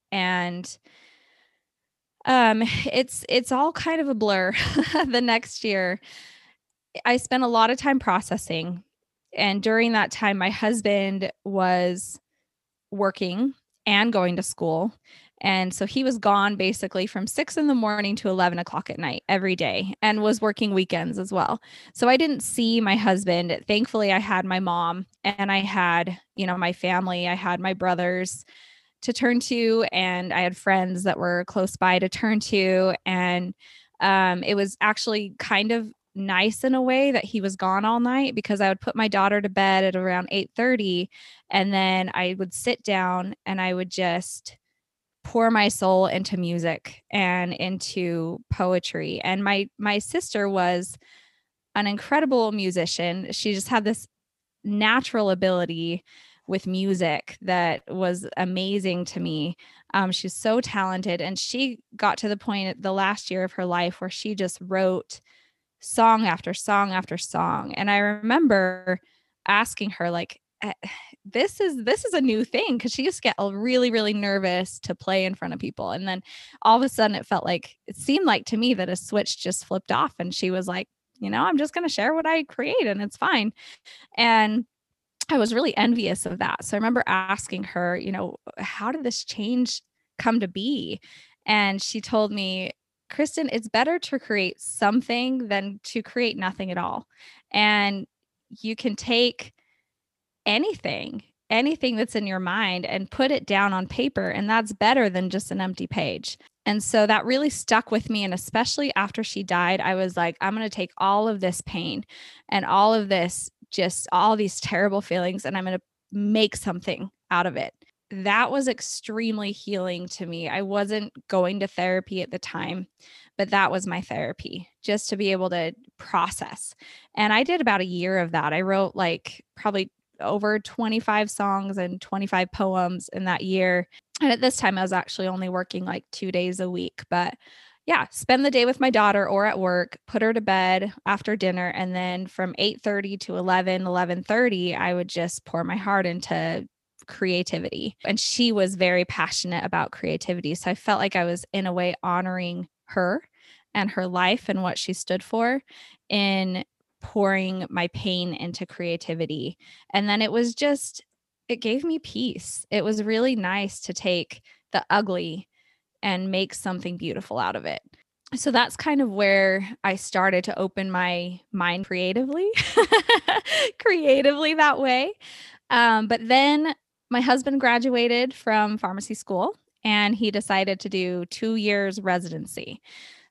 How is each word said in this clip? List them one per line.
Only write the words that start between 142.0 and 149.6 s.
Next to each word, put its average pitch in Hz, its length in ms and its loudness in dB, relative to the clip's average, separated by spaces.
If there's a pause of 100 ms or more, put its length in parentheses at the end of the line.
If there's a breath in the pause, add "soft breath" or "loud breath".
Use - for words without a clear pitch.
from 185 320 -6
eight 208 240 -2
thirty 202 360 -2
to 180 180 -8
eleven, 185 500 2
eleven 180 360 0
thirty, 208 520 0
I 180 180 0
would 180 160 -2
just - 380 -6
pour 170 180 -4
my 180 120 -4
heart 196 280 0
into 170 640 -4 (380)
creativity. 180 960 -4
And - 160 -2
she 233 320 2
was 196 220 2
very 180 320 2
passionate 170 580 -2